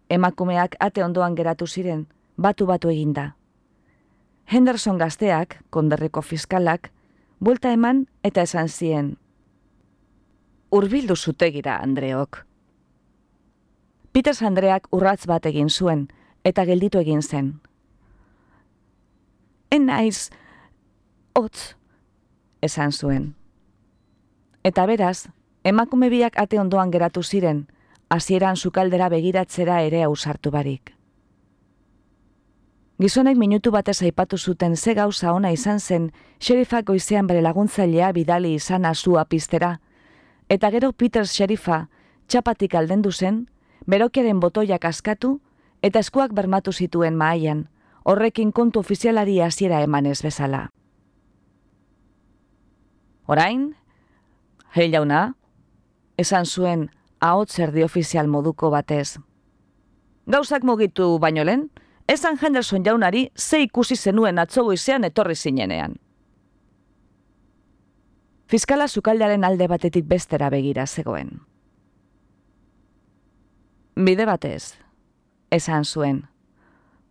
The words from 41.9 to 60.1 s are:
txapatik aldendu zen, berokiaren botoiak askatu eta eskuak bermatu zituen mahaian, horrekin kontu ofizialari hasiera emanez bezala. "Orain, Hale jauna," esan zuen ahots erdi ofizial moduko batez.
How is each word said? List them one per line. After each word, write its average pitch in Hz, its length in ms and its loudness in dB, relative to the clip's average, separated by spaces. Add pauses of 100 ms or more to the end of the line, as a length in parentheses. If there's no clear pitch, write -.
txapatik 226 460 0
aldendu 185 380 0
zen, 214 380 -2 (360)
berokiaren 214 540 2
botoiak 185 440 0
askatu 214 560 -2 (420)
eta 202 160 2
eskuak 254 340 0
bermatu 196 400 -2
zituen 170 440 0
mahaian, 156 520 0 (360)
horrekin 214 480 2
kontu 233 260 2
ofizialari 202 640 0
hasiera 170 420 0
emanez 143 400 0
bezala. 139 480 -4 (2500)
"Orain, 226 480 0 (1040)
Hale 170 140 2
jauna," 156 440 0 (840)
esan 180 280 0
zuen 175 440 -2 (300)
ahots 185 380 0
erdi 160 240 0
ofizial 160 440 0
moduko 151 440 0
batez. 147 480 -4 (1080)